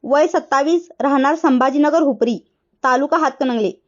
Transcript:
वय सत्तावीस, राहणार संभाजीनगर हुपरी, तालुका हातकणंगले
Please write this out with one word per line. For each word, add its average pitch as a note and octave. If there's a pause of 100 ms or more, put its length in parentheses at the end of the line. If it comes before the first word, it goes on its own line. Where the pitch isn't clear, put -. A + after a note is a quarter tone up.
वय C#4+
सत्तावीस, D#4+ (100)
राहणार C#4
संभाजीनगर D4
हुपरी, A#3+ (460)
तालुका C4+
हातकणंगले B3+ (160)